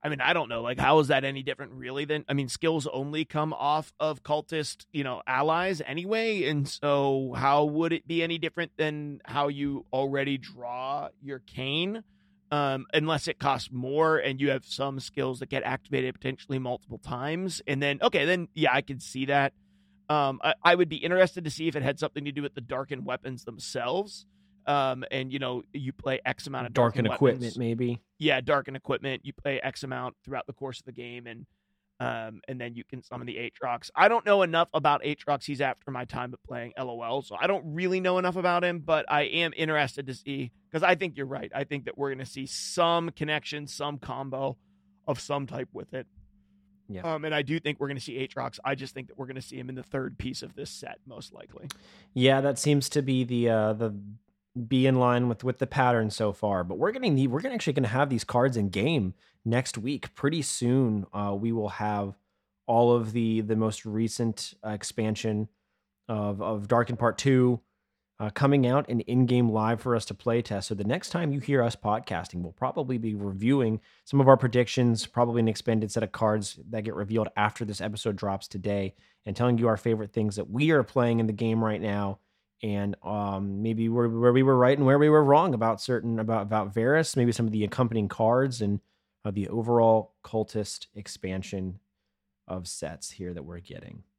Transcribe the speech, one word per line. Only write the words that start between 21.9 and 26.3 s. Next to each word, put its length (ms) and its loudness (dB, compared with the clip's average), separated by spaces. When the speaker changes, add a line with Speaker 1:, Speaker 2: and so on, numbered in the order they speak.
Speaker 1:
something 260 -6
to 60 -6
do 100 -6
with 140 -6
the 60 -12
darkened 440 -8
weapons 380 -8
themselves. 840 -6
Um, 460 0
and, 200 -4
you 60 -4
know, 240 -4
you 200 -6
play 320 -4
X 220 -6